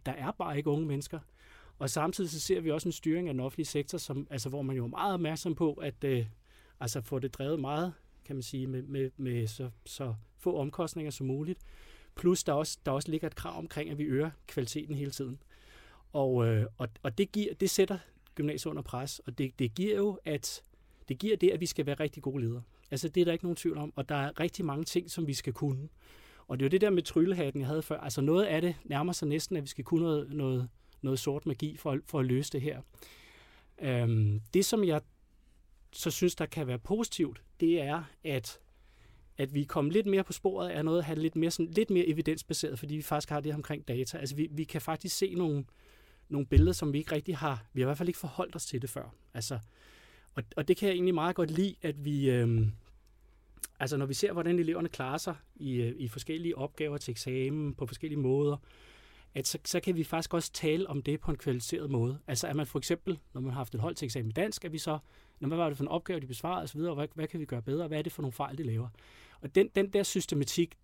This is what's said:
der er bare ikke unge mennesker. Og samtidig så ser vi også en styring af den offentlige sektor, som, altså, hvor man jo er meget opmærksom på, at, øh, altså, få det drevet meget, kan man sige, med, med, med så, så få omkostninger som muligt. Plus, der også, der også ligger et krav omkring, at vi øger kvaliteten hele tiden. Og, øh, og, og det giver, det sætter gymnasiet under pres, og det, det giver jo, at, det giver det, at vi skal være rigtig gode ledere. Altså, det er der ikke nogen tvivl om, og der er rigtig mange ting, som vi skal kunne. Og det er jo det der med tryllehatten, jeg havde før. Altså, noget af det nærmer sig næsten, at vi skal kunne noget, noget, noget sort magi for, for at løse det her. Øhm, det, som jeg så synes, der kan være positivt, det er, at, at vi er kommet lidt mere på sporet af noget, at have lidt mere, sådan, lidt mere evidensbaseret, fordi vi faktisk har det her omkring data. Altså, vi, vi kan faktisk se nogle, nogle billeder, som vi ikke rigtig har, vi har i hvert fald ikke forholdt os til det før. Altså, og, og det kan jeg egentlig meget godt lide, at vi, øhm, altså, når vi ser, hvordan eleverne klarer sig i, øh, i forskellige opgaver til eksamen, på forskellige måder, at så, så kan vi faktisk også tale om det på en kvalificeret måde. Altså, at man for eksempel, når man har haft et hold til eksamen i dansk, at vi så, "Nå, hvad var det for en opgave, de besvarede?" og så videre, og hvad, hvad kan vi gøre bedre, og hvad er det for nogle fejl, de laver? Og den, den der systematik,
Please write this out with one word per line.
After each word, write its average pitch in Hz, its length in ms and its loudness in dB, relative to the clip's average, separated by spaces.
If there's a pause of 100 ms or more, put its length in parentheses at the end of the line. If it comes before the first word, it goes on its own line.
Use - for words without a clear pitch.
der 131 60 -4
er 143 180 -6
bare 170 260 -4
ikke 147 140 0
unge 156 160 2
mennesker. 143 320 -4 (600)
Og 135 120 -4
samtidig 165 400 0
så 156 100 -6
ser 180 200 0
vi 160 100 0
også 156 180 0
en 165 40 -2
styring 165 360 0
af 143 60 -2
den 127 60 0
offentlige 139 260 -4
sektor, 147 320 -4
som, 139 320 -6
altså, 139 180 -4
hvor 139 140 -4
man 135 140 -2
jo 123 80 -2
er 117 40 -4
meget 190 260 -2
opmærksom 160 400 -2
på, 160 180 2
at, 143 320 -6
øh, 123 220 2 (540)
altså, 127 200 -4
få 131 180 -4
det 131 160 -4
drevet 147 260 -2
meget, 151 320 -2 (320)
kan - 120 -8
man 127 60 -6
sige, 131 240 -6
med, 127 160 -4
med, 135 340 -2
med 120 300 -2
så, 120 240 -6 (160)
så 127 280 -6 (240)
få 180 200 0
omkostninger 151 520 -4
som 135 160 -6
muligt. 151 320 -2 (560)
Plus, 180 300 4
der 151 80 2
også, 147 340 0
der 139 60 2
også 139 180 0
ligger 156 160 0
et 156 80 -4
krav 165 240 -8
omkring, 165 320 -6
at 147 80 -6
vi 151 60 0
øger 151 260 2 (160)
kvaliteten 147 480 -4
hele 139 160 -4
tiden. 131 280 -6 (760)
Og, 131 340 4
øh, 110 200 4 (120)
og, 127 100 -4 (140)
og 127 160 -4
det 202 140 4
giver, 208 220 0
det 190 160 2
sætter 190 280 4 (360)
gymnasiet 151 360 -2
under 151 120 -6
pres, 127 360 -8
og - 200 -12
det, 131 200 -2
det 117 160 0
giver 202 220 0
jo, 202 280 0
at, - 380 -6 (460)
det 131 100 -4
giver 214 180 2
det, 175 140 8
at 180 100 0
vi 175 60 -2
skal 156 200 -2
være 143 140 0
rigtig 151 220 -2
gode 135 220 -2
ledere. 117 180 -2 (280)
Altså, 143 180 -2
det 180 120 2
er 175 40 10
der 170 80 4
ikke 170 120 0
nogen 175 120 0
tvivl 156 220 0
om, 147 180 -4
og 139 120 -4
der 151 60 0
er 143 260 -2
rigtig 180 240 0
mange 147 200 -2
ting, 175 260 -2
som 165 160 -2
vi 139 80 0
skal - 180 -4
kunne. 139 360 -2 (600)
Og 127 100 -2
det 135 60 2
er 139 40 6
jo - 20 4
det 185 100 6
der 208 100 6
med 180 120 4
tryllehatten, 165 580 2
jeg 131 80 -2
havde 156 140 0
før. - 180 -4
Altså, 139 200 -4
noget 160 240 6
af 160 180 2
det 170 220 2
nærmer 165 280 0
sig 165 160 -2
næsten, 156 280 0
at 151 60 -2
vi 135 60 -8
skal - 160 -8
kunne 160 180 2
noget, 147 320 0
noget, 131 340 0 (340)
noget 131 160 0
sort 143 280 -2
magi 151 300 -2
for, 143 300 -2
for 160 140 -2
at 131 60 4
løse 127 260 2
det 143 80 -2
her. 147 200 -4 (1000)
Øhm, 117 580 4 (140)
det, 190 100 8
som 220 200 4
jeg 156 160 4 (920)
så - 180 -2
synes, 180 240 2
der 160 120 -2
kan 147 200 -4
være 123 120 -2
positivt, 180 640 -2 (180)
det 165 220 4
er, 147 200 -2 (220)
at, 135 360 -4 (800)
at 139 160 -2
vi 143 80 2
er 143 40 0
kommet 147 260 2
lidt 220 140 6
mere 190 180 4
på - 80 -10
sporet 185 360 -2
af 156 160 -2
noget, 160 140 4
at 170 60 2
have 160 140 -2
lidt 160 180 0
mere, 165 140 4
sådan, 165 220 -2
lidt 214 180 4
mere 180 180 4
evidensbaseret, 156 720 -2
fordi 147 180 -6
vi 151 60 -4
faktisk 151 280 -2
har 147 100 0
det 147 120 -2
her 147 40 -2
omkring 147 320 -6
data. 127 300 -2
Altså, 139 180 -6
vi, 156 160 0
vi 151 120 -2
kan 151 160 -6
faktisk 160 360 -4
se 190 180 0
nogle, 156 300 2 (640)
nogle 143 180 0
billeder, 160 260 10
som 156 200 0
vi 143 60 2
ikke 156 160 -2
rigtig 151 220 0
har, 135 360 -2
vi 127 80 0
har 127 40 6
i 127 40 2
hvert 143 100 0
fald 175 100 0
ikke 180 100 -2
forholdt - 380 -6
os 160 100 -6
til 120 160 -4
det 123 80 -6
før. - 240 -10 (200)
Altså, 120 240 -4 (760)
og, - 80 -4 (140)
og 151 120 -2
det 180 80 8
kan 208 120 0
jeg 190 60 4
egentlig 180 200 4
meget 170 220 2
godt 165 140 2
lide, 180 320 2
at 147 220 -2
vi, 139 260 4
øhm, 117 420 4 (1080)
altså, 135 160 0
når 139 100 0
vi 135 80 -2
ser, 202 180 0
hvordan 170 260 2
eleverne 165 300 0
klarer 135 300 -4
sig 165 180 -4 (200)
i, 139 180 -4
øh, 120 240 0
i 127 100 -4
forskellige 160 500 -4
opgaver 143 400 -4
til - 140 -8
eksamen, 135 600 -2
på 131 120 -6
forskellige 147 340 -4
måder, 143 360 4 (800)
at 139 140 -2
så, - 160 -4
så - 160 0
kan 185 160 2
vi 160 80 2
faktisk 165 300 -2
også 170 180 0
tale 165 380 2
om 139 120 -2
det 143 180 0
på - 100 -2
en 147 80 0
kvalificeret 139 520 -2
måde. 127 360 2
Altså, 135 200 -2
at 143 100 0
man 151 100 0
for - 120 -2
eksempel, 165 400 -2 (140)
når 131 80 -8
man 131 100 -2
har 127 100 -2
haft 123 140 -8
et 113 60 -2
hold 165 140 0
til 156 120 -6
eksamen 117 220 -4
i 110 40 -4
dansk, 190 320 -2
at 165 80 -6
vi 160 60 -4
så, 156 200 -2 (420)
"Nå, 139 80 -2
hvad 165 100 0
var 170 100 4
det 143 80 -2
for 135 80 -2
en - 40 -4
opgave, 170 320 -2
de 135 60 -10
besvarede?" 160 360 -4
og 143 60 -6
så 147 100 -8
videre, 170 140 0
og - 40 -2
hvad, 147 180 -2
hvad 160 140 -4
kan 175 120 -6
vi 151 40 -4
gøre 123 180 -4
bedre, 143 220 -2
og 160 40 -6
hvad 151 100 -2
er 151 40 -2
det 160 100 -4
for - 100 -8
nogle 131 100 -2
fejl, 139 260 -4
de - 40 -6
laver? 117 260 -2 (520)
Og - 140 -10
den, 196 200 8
den 196 180 4
der 202 100 6
systematik, 165 800 0